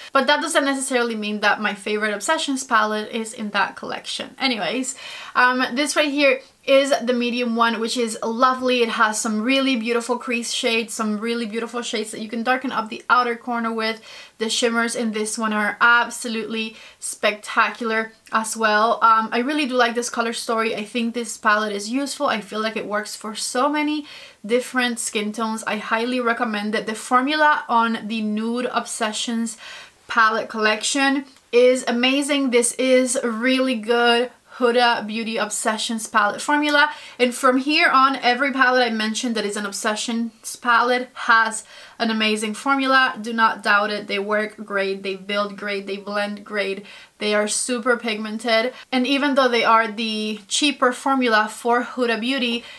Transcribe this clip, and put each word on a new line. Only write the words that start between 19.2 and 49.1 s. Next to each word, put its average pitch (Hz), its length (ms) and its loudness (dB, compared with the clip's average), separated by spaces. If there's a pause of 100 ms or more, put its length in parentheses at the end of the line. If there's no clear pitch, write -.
I 233 80 0
really 294 260 0
do 247 80 -4
like 233 220 2
this 240 160 -4
color 233 220 -2
story. 220 420 -2
I 214 80 -6
think 233 300 -4
this 233 240 -6
palette 214 360 2
is 202 160 -6
useful. 277 380 -2
I 220 120 0
feel 214 200 -8
like 220 180 -4
it - 80 -6
works 208 300 -6
for 214 180 -10
so 254 340 -2
many 302 380 -2 (400)
different 240 540 -2
skin 208 320 -4
tones. 220 320 -4
I 214 140 -4
highly 233 420 -2
recommend 220 560 -2
it. 202 100 -2
The 220 80 -6
formula 294 720 2
on 226 400 2
the 220 140 -4
Nude 226 500 -2
Obsessions 226 840 -4 (500)
palette 220 420 2
collection 269 760 0 (260)
is 247 360 6
amazing. 269 640 2
This 240 220 2
is 254 500 4
really 254 520 0
good 233 540 2 (280)
Huda 233 500 4
Beauty 220 300 -4
Obsessions 214 680 -2
palette 208 360 0
formula. 294 500 2 (260)
And 247 160 2
from 254 260 4
here 302 300 2
on, 269 280 4
every 247 340 2
palette 254 340 4
I 226 80 -2
mentioned 220 420 -2
that 208 100 -2
is 202 100 -2
an 208 100 -4
Obsessions 226 920 -4
palette 247 560 2
has 226 500 2 (340)
an 226 140 0
amazing 214 440 0
formula. 262 640 2
Do 226 100 -6
not 226 320 2
doubt 208 260 4
it. 208 180 -6
They 202 120 -2
work 208 380 -2
great, 196 440 -2
they 196 140 -4
build 202 400 -4
great, 196 320 -6
they 196 80 -4
blend 202 480 -4
great, 196 420 -4 (340)
they 208 140 0
are 208 140 2
super 240 480 0
pigmented. 220 800 -2 (180)
And 254 160 2
even 277 280 2